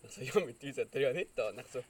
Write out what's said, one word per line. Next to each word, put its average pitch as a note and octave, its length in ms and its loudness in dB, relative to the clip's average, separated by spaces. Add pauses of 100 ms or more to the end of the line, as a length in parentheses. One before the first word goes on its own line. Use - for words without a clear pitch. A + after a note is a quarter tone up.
Ich - 100 -18
so, - 80 -10 (180)
ja, - 60 2
mit A#2 180 -12
uns C#3 140 -6
hat A#2+ 160 0
er - 80 2
ja C3 120 4
nicht D3 220 -2
da. G#2+ 140 2
Und G#2+ 100 -8
ich - 120 -14
so B2+ 180 -4